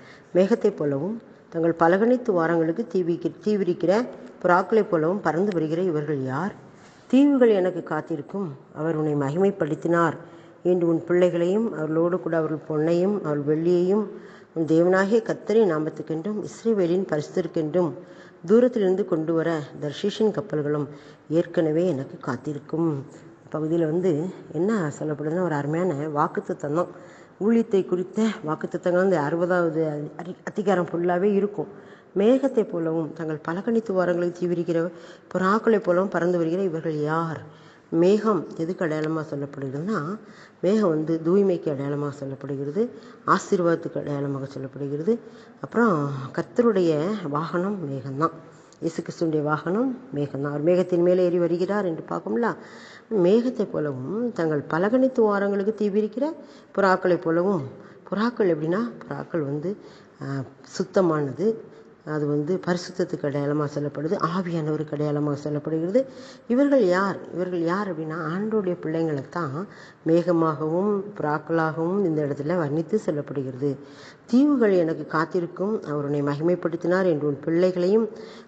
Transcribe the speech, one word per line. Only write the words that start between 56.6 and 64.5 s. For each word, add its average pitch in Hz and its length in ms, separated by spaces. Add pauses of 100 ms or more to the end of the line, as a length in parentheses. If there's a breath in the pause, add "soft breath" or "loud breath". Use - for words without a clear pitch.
புறாக்களைப் 185 460
போலவும். 170 420 (480 loud breath)
புறாக்கள் 208 440
எப்படின்னா, 160 240 (300)
புறாக்கள் 147 320
வந்து, 151 360 (460 loud breath)
ஆ, - 20 (380)
சுத்தமானது, 165 920 (500 loud breath)
அது 151 220
வந்து 147 400
பரிசுத்தத்துக்கு 175 580
அடையாளமாக 147 560
சொல்லப்படுது, 147 420 (160)
ஆவியானவருக்கு 156 540